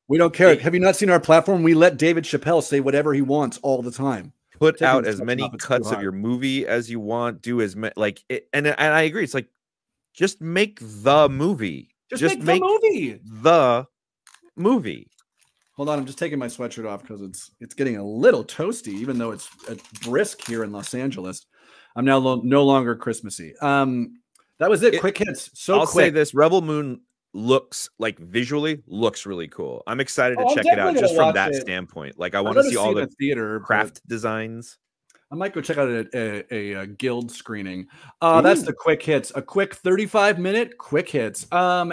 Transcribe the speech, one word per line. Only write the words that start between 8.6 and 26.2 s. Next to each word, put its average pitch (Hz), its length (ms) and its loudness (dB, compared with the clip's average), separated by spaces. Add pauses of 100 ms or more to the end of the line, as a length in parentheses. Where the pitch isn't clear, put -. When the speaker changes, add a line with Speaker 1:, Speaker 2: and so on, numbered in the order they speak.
Speaker 2:
and 147 100 -2 (160)
I 160 80 4
agree. 160 220 -2
It's 131 100 -10
like, 131 140 -6 (680)
just 196 260 -4
make 185 400 -2
the 123 480 4
movie. 131 680 -4 (160)
Speaker 1:
Just 247 120 -6
Speaker 2:
Just - 160 2
Speaker 1:
make - 20 -10
the - 60 -6
Speaker 2:
make 370 160 4
Speaker 1:
movie. 370 580 0 (220)
Speaker 2:
the 131 440 4 (720)
movie. 156 520 -2 (640)
Speaker 1:
Hold 143 160 -6
on, 151 100 -2
I'm 131 60 -8
just 135 120 -16
taking 147 220 -6
my 127 80 -8
sweatshirt 117 420 -10
off 101 160 -14
'cause 104 160 -16
it's, 92 280 -18 (100)
it's 117 140 -20
getting 127 240 -4
a 101 60 -8
little 123 400 2
toasty, 165 500 -8
even 123 240 -6
though 117 120 -4
it's, 104 180 -14 (200)
uh, 117 60 -12 (280)
brisk 135 420 -4
here 117 200 -6
in 104 80 -10
Los 101 220 -12
Angeles. 120 520 -8 (480)
I'm 120 120 -4
now 135 120 6
lo-, 131 240 0
no 139 220 4
longer 131 320 2
Christmassy. 101 640 -10
Um, 131 580 -2 (400)
that 170 120 2
was 196 120 2
it. 233 120 6
Speaker 2:
It 165 60 -2
Speaker 1:
Quick 196 180 -2
hits. - 360 -6
So 196 240 0
Speaker 2:
I'll 165 80 2
say - 200 4
Speaker 1:
quick. 147 80 2
Speaker 2:
this, 151 200 0